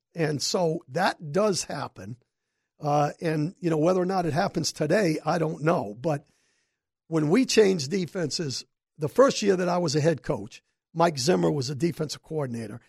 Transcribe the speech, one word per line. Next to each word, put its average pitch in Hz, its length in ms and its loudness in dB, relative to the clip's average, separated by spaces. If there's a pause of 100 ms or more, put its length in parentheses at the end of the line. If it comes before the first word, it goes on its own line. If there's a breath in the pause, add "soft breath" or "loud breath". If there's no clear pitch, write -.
(140)
And 151 280 -2
so 170 480 -2
that 160 420 -4
does 196 320 0
happen. 113 540 -10 (640)
Uh, 147 300 2 (100)
and, 160 380 -2
you 175 100 0
know, 160 80 2
whether 180 240 2
or 180 40 0
not 185 200 0
it 151 80 -2
happens 175 400 -2
today, 165 520 2
I 165 120 0
don't 160 260 -4
know. 139 360 0
But 147 260 -4 (800)
when 156 220 0
we 240 160 4
changed 190 460 4
defenses, 170 720 -4 (320)
the 147 120 -4
first 262 320 4
year 196 140 2
that 180 140 0
I 175 80 0
was 165 180 0
a 151 60 2
head 156 220 2
coach, 107 380 -8 (320)
Mike 165 240 2
Zimmer 170 340 2
was 139 180 -2
a 151 60 -6
defensive 147 460 -4
coordinator, 117 680 -8